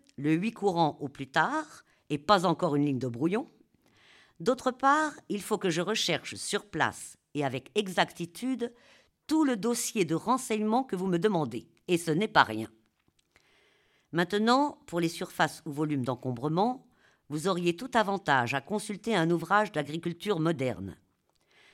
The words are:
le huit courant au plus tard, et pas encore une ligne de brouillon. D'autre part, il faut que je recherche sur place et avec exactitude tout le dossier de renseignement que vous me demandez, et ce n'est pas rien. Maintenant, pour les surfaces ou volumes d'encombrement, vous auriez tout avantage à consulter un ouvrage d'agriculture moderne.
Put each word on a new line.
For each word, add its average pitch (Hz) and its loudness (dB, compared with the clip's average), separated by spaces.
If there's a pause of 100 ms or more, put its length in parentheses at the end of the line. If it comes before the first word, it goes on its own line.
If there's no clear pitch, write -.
(180)
le 147 2
huit 190 0
courant 170 2
au 143 -6
plus 135 -12
tard, 262 -2 (260)
et 147 -2
pas 180 2
encore 147 2
une 147 2
ligne 135 0
de 131 -2
brouillon. 170 -4 (880)
D'autre 254 0
part, 285 2 (140)
il 196 -4
faut 208 -2
que 190 0
je 165 0
recherche 170 -2
sur - -6
place - -4 (160)
et 143 -2
avec 131 -6
exactitude 214 -4 (540)
tout 311 4
le 254 2
dossier 220 0
de 156 0
renseignement 220 0
que 233 -6
vous 185 -2
me 175 2
demandez, 165 0 (200)
et 180 2
ce 165 -2
n'est 196 2
pas 160 8
rien. 110 -4 (1400)
Maintenant, 220 2
pour 170 -4
les 165 0
surfaces - -4
ou 156 -8
volumes 147 -2
d'encombrement, 151 -2 (420)
vous 147 -4
auriez 175 0
tout 254 -12
avantage 156 2
à 139 0
consulter 208 -4
un 165 4
ouvrage 175 2
d'agriculture 165 -4
moderne. 127 -2 (760)